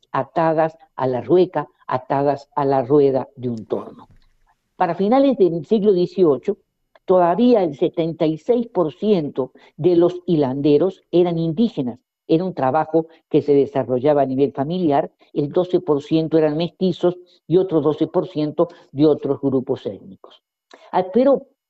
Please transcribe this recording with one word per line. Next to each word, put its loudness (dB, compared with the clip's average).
atadas -2
a -4
la -2
rueca, 0
atadas -4
a -2
la 0
rueda 2
de -8
un -8
torno. -10
Para -2
finales 2
del 0
siglo 2
dieciocho, 0
todavía 4
el -4
setenta -2
y -2
seis -2
por -2
ciento -2
de 2
los 2
hilanderos 2
eran 2
indígenas. -4
Era 0
un -8
trabajo -2
que 0
se 0
desarrollaba 0
a -2
nivel -2
familiar, -2
el -4
doce -2
por -2
ciento -2
eran 0
mestizos -2
y 2
otro 0
doce 0
por -4
ciento -4
de 2
otros 0
grupos -2
étnicos. -16
Ah, -2
pero, 2